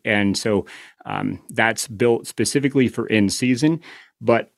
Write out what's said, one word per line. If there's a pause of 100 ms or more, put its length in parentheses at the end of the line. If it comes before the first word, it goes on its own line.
And
so, (380)
um, (100)
that's
built
specifically
for
in-season, (400)
but